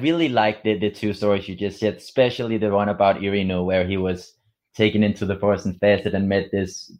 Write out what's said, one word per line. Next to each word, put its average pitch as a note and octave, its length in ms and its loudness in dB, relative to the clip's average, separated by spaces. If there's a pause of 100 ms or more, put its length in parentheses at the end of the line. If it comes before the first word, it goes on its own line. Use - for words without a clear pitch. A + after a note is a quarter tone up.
really D#3+ 280 0
like G#2+ 340 2
the, G#2+ 160 2
the G#2 120 0
two G#2 220 -4
stories G2 360 0
you F#2+ 80 -10
just G2 240 -6
said, G#2 160 0
especially A#2+ 640 -2
the G#2 120 0
one G2+ 180 2
about G2 320 2
Irino, F#2+ 440 -2
where F#2 220 0
he G2 100 -2
was F#2 380 -4 (400)
taken G#2+ 280 2
into G2+ 240 0
the G2 100 -2
forest G2+ 300 0
and F2+ 120 -6
fasted G2+ 360 2
and G2 140 0
met G2 240 0
this F#2+ 460 -6